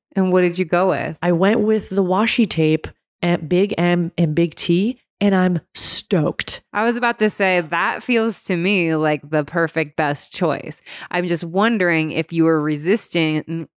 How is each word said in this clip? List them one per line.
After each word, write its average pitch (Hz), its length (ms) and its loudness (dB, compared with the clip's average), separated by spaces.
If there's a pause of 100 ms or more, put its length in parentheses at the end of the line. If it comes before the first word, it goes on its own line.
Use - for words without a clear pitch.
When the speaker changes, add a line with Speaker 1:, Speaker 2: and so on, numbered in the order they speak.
(160)
Speaker 1:
And 190 180 2
what 180 80 6
did 175 160 2
you 180 80 0
go 180 240 2
with? 147 320 -2
Speaker 2:
I 175 120 2
went 190 280 2
with 214 280 0
the 190 140 0
washi 202 460 0
tape 156 380 0 (340)
at 175 260 0
big 185 300 0
M 175 400 0
and 160 160 2
big 170 220 0
T, 196 440 0 (220)
and 202 140 2
I'm 180 260 2 (140)
stoked. - 880 -2 (100)
Speaker 1:
I 208 100 -2
was 233 140 0
about 240 220 -2
to 214 100 4
say, 185 320 2
that 170 400 -2
feels 226 440 0
to 185 120 0
me 170 380 2
like 151 340 0
the 151 140 0
perfect 160 520 -4
best 147 380 -4
choice. - 480 -4 (300)
I'm 180 160 -2
just 170 160 -2
wondering 175 680 0
if 156 240 -6
you 165 120 2
were 160 140 4
resisting, 156 1080 -2 (120)